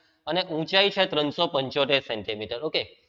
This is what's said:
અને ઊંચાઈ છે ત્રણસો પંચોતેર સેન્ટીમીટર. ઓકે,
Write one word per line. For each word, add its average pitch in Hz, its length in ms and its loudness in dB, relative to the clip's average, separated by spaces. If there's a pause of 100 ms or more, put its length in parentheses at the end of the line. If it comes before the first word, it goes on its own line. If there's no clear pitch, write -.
(280)
અને 170 160 0
ઊંચાઈ 180 480 2
છે 196 140 2
ત્રણસો 151 420 0
પંચોતેર 139 540 2
સેન્ટીમીટર. 110 600 -6
ઓકે, 160 180 -2 (280)